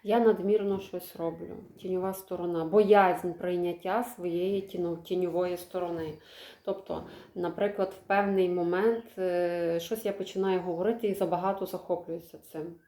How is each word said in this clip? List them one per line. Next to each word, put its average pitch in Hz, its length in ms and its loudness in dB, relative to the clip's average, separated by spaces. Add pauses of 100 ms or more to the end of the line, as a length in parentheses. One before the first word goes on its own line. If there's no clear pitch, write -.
Я 220 160 4
надмірно 202 600 4
щось - 360 -10
роблю. 165 420 -6 (220)
Тіньова 185 340 -2
сторона. 175 520 -4
Боязнь 190 640 6
прийняття 180 720 -2
своєї 185 580 -2
тіно-, 175 420 -4
тіньової 180 540 -2
сторони. 170 560 -6 (500)
Тобто, 160 400 -6 (320)
наприклад, 185 640 -2
в - 100 -20
певний 196 420 4
момент, 180 560 2 (120)
е, 175 600 0
щось 220 260 -6
я 196 80 0
починаю 190 480 0
говорити 185 460 -2
і 196 60 0
забагато 185 520 0
захоплююся 175 720 -6
цим. 165 380 -10 (120)